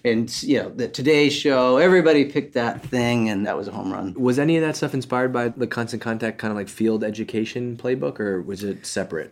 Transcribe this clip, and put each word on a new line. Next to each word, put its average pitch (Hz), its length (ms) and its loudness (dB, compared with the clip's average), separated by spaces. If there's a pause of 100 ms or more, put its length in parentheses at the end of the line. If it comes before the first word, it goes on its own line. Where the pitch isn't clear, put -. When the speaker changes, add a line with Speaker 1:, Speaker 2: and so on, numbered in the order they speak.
Speaker 1:
and, 113 380 0
you 135 160 2
know, 92 160 -4
the 120 120 -4
Today 147 420 4
Show. 131 480 4
Everybody 160 480 6
picked 143 280 -4
that 120 320 -2
thing, 120 420 2
and 104 200 0
that 90 100 -2
was 101 100 -6
a 95 40 -8
home 98 200 -6
run. 95 280 -6
Speaker 2:
Was 123 180 2
any 156 200 4
of 160 40 2
that 156 140 0
stuff 147 180 -4
inspired 127 400 -2
by 120 160 0
the 123 160 -4
Constant 117 340 -4
Contact 113 380 -4
kind 107 140 -4
of, 104 60 -4
like, 101 120 -6
field 110 340 0
education 113 720 -4
playbook, 131 440 -4
or 98 200 -2
was 98 240 -8
it 95 220 -6
separate? 85 460 -6